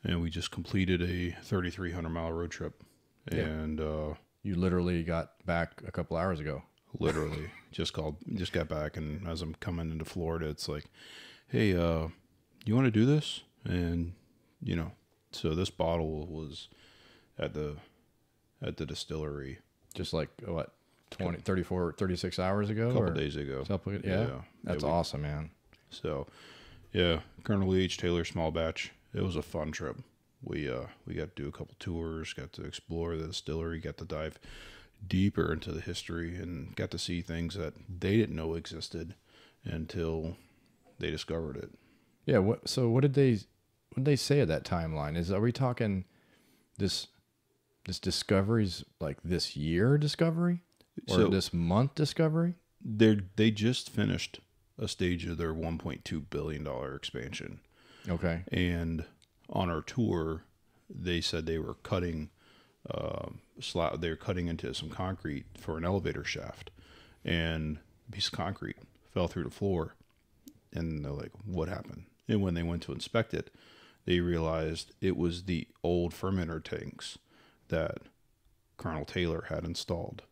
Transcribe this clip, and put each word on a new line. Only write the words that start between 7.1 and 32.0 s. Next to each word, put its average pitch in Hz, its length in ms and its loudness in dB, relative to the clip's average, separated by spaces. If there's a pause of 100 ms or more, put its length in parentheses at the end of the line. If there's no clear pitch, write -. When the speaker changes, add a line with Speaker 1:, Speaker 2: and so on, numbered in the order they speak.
Speaker 2:
<laughs> - 120 -20
Speaker 1:
Just - 220 -4
called, 76 240 -4 (160)
just 92 180 -2
got 82 160 0
back, 76 300 -2
and 78 300 -4
as 82 140 -4
I'm 82 140 -4
coming 82 360 -4
into 80 120 -4
Florida, 82 440 -2
it's 76 200 -6
like, 73 200 -6 (600)
"Hey, 110 260 4
uh, 82 360 4 (560)
you 107 100 2
wanna 127 160 6
do 107 140 6
this?" 147 380 2 (200)
And, 85 480 0 (500)
you 101 140 0
know, 82 160 -2 (400)
so 80 240 0
this 92 140 0
bottle 80 580 0
was 78 400 -10 (720)
at - 140 -2
the, 76 240 -4 (840)
at - 140 -4
the 78 100 -4
distillery. 73 720 -6 (340)
Speaker 2:
Just - 180 -6
like, 78 180 0 (140)
what, 82 300 -4 (380)
twenty, 87 260 -2
Speaker 1:
Couple - 80 -12
Speaker 2:
thirty-four, 90 480 0
thirty-six 92 460 -2
hours 101 300 2
ago, 110 220 0
Speaker 1:
Couple 113 180 4
Speaker 2:
or - 40 0
Speaker 1:
days 73 240 0
ago. 67 260 -4
Speaker 2:
something? 98 400 -2
Yeah. 98 240 2
Speaker 1:
Yeah. 65 140 -6 (240)
Speaker 2:
That's 76 180 0
Speaker 1:
Yeah, 73 60 2
we 78 40 4
Speaker 2:
awesome, 82 280 0
man. 76 300 -4 (400)
Speaker 1:
So, 73 360 -4 (640)
yeah, 87 300 4 (240)
Colonel 98 280 4
E 92 120 6
H 87 140 -2
Taylor 85 260 2
small 80 260 0
batch. 80 400 -2 (220)
It 98 100 -2
was 87 140 -2
a 76 40 -2
fun 78 300 -4
trip. 78 260 -6 (460)
We, 73 260 -2
uh, 64 180 -4 (180)
we 87 80 -8
got 78 220 -6
to - 60 -8
do 71 60 -4
a 76 60 -6
couple - 260 -12
tours, 82 540 -6